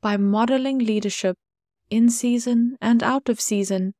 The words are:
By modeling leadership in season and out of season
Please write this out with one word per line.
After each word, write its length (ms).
By 140
modeling 640
leadership 560
in 200
season 720
and 220
out 240
of 140
season 580